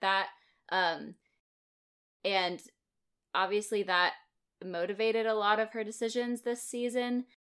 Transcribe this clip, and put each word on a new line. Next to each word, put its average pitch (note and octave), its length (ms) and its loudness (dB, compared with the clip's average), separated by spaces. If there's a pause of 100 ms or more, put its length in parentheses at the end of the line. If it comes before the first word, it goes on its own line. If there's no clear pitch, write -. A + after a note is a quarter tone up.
that. F#3+ 260 2 (420)
Um, E3 460 0 (1080)
and F#3 360 0 (720)
obviously G3+ 500 0
that F3+ 300 4 (520)
motivated G3+ 600 0
a A3 80 2
lot G#3+ 260 2
of A3 120 0
her A3+ 120 -4
decisions A#3 580 -2
this A#3+ 200 -4
season, B3 640 -2 (260)